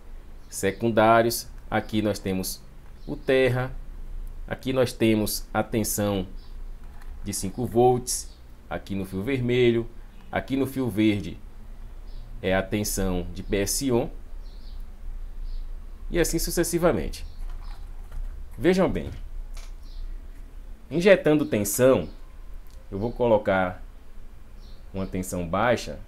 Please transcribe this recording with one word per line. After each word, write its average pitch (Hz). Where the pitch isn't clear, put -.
secundários, 113
aqui 107
nós 104
temos 92
o 147
terra, 131
aqui -
nós 127
temos 107
a 107
tensão 101
de 98
cinco 98
volts, 123
aqui 90
no 98
fio 92
vermelho, 120
aqui -
no 135
fio 131
verde 98
é 95
a 95
tensão 95
de 92
P -
S 101
on, 123
e 160
assim 160
sucessivamente. 160
Vejam 175
bem, 80
injetando 151
tensão, 107
eu 101
vou 107
colocar 101
uma 95
tensão 90
baixa. 95